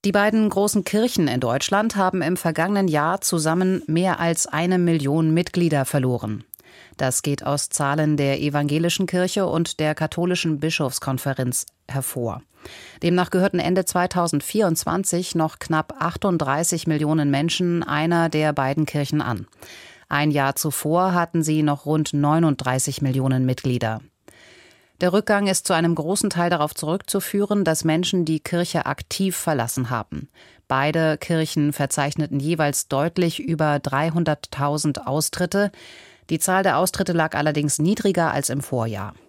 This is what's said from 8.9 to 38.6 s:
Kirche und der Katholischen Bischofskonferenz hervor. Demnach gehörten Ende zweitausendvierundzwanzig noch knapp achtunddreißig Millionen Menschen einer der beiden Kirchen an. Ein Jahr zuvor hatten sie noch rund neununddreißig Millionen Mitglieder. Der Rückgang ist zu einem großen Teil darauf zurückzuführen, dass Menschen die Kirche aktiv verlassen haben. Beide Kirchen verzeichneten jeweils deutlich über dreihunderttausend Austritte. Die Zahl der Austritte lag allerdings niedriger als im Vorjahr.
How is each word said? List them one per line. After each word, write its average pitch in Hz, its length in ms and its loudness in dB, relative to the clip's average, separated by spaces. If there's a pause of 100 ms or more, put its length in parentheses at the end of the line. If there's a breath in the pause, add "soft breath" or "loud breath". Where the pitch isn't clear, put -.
Kirche 180 380 0
und 165 360 -2
der 151 140 0
Katholischen 170 680 -2
Bischofskonferenz 135 1040 -2 (240)
hervor. 131 520 -4 (600 loud breath)
Demnach 175 260 2
gehörten 185 300 2
Ende 180 240 2
zweitausendvierundzwanzig 175 1500 0
noch 160 240 0
knapp - 400 -2
achtunddreißig 165 880 0
Millionen 151 420 2
Menschen 165 540 0
einer 165 460 0
der 151 240 0
beiden 143 320 0
Kirchen 147 340 -2
an. 120 280 -4 (600 loud breath)
Ein 147 240 2
Jahr 139 240 2
zuvor 170 580 0
hatten 170 300 0
sie 156 180 2
noch 147 240 0
rund 156 280 0
neununddreißig 143 880 2
Millionen 131 440 0
Mitglieder. 120 540 -2 (1000 loud breath)
Der 180 120 2
Rückgang 202 340 2
ist 190 180 0
zu - 60 0
einem 165 240 4
großen 180 340 -2
Teil 175 200 0
darauf 151 260 0
zurückzuführen, 196 880 -2
dass 160 220 0
Menschen 170 400 2
die 156 160 0
Kirche 170 440 -2
aktiv 185 480 -4
verlassen 123 560 -2
haben. 107 380 -6 (400 loud breath)
Beide 151 500 2
Kirchen 156 540 0
verzeichneten 143 680 -2
jeweils 151 480 -2
deutlich 165 500 0
über 151 400 0
dreihunderttausend 151 1300 -2
Austritte. 180 640 -2 (580 loud breath)
Die 165 100 -2
Zahl 190 240 2
der 156 140 2
Austritte 180 360 0
lag 160 200 0
allerdings 147 460 0
niedriger 175 540 2
als 139 160 -2
im 135 100 -2
Vorjahr. 113 540 -4 (160)